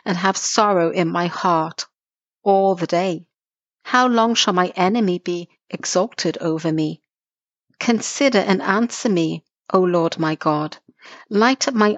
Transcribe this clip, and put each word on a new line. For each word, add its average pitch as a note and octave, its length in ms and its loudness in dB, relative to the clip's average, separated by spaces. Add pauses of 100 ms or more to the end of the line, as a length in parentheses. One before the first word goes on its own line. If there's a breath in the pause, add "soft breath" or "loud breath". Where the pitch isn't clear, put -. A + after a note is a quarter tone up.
and F#3 140 -2
have F#3+ 180 0
sorrow F#3+ 540 2
in F3 180 0
my F3 200 -2
heart E3 580 -2 (560)
all G3 320 4
the F3 140 -4
day? F3 360 -2 (600)
How B3+ 240 2
long A#3 260 2
shall G#3+ 180 2
my F3+ 220 2
enemy F#3+ 460 0
be F3 280 -6 (220)
exalted - 680 -2
over D#3+ 340 -2
me? D#3 280 -2 (800)
Consider A#3 600 0
and F#3+ 200 0
answer A3+ 480 -2
me, E3 360 -2 (280)
O F#3+ 80 2
Lord F3 380 0
my D#3+ 160 -2
God. D3+ 420 -2 (540 loud breath)
Light A3+ 380 2
up C4 60 -2
my G#3 240 2